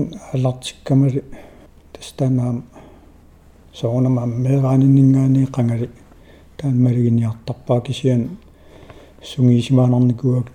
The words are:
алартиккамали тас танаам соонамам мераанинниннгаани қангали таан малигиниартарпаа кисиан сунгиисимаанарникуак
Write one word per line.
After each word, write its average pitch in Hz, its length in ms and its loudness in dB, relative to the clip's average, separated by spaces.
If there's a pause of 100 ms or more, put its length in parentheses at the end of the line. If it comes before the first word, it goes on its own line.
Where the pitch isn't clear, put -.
(320)
алартиккамали 131 920 -2 (720)
тас - 220 -20
танаам 123 460 -2 (1160)
соонамам 120 520 -2 (140)
мераанинниннгаани 135 1000 4 (120)
қангали 117 340 -2 (680)
таан 135 260 -2
малигиниартарпаа 120 960 -2 (100)
кисиан 123 320 -2 (1000)
сунгиисимаанарникуак 123 1300 2